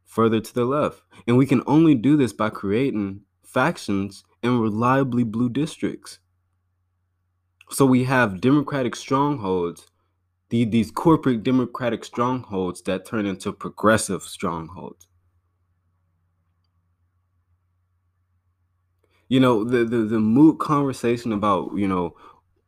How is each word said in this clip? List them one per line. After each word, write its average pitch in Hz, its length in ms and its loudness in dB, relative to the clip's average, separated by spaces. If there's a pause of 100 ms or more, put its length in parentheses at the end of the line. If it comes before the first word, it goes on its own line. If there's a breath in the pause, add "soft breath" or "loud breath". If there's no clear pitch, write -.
further 113 340 2
to - 140 -10
the 120 120 0
left. 131 360 -2 (240 soft breath)
And 120 120 4
we 135 100 4
can 127 180 2
only 156 300 6
do 127 200 2
this 127 180 0
by 110 180 -2
creating 101 720 -4 (220)
factions 104 800 -4 (200)
and 123 180 0
reliably 120 600 0
blue 117 260 -2
districts. - 720 -6 (1500)
So - 160 2
we 127 200 4
have 120 340 0
democratic 135 560 0
strongholds, 104 920 -2 (640)
the, 120 140 0
these 110 280 0
corporate 147 520 2
democratic 123 640 -2
strongholds 104 800 -4
that 92 220 -6
turn 107 200 -6
into 98 260 -6
progressive 98 720 0
strongholds. 82 840 -10 (4000)
You 127 140 2
know, 117 240 4
the, 120 180 0
the, 117 140 -2
the 110 220 0
moot 139 400 6
conversation 123 760 -2
about, 98 420 0
you 98 120 0
know, 90 280 -4 (520 soft breath)